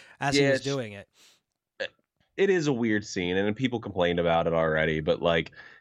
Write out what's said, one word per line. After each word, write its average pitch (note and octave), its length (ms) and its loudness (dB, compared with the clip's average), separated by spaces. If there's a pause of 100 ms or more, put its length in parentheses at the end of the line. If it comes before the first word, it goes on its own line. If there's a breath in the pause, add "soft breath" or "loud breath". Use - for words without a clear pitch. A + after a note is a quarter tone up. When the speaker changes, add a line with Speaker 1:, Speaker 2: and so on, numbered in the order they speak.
(200 loud breath)
Speaker 1:
as C#3 160 0
he C#3+ 60 4
Speaker 2:
Yeah, C#3 80 4
Speaker 1:
was C3+ 60 2
Speaker 2:
it's B2+ 80 -6
Speaker 1:
doing C3 300 -4
it. G2+ 140 -16 (1300 soft breath)
Speaker 2:
it G3 140 2
is F3+ 160 2
a D3 60 2
weird A2+ 320 0
scene, F2+ 320 -2
and G#2 200 0
people B2 240 -2
complained F2 380 0
about E2 280 2
it E2 60 0
already, D#2+ 480 0
but, D#2 220 -2
like, E2+ 300 0 (280 loud breath)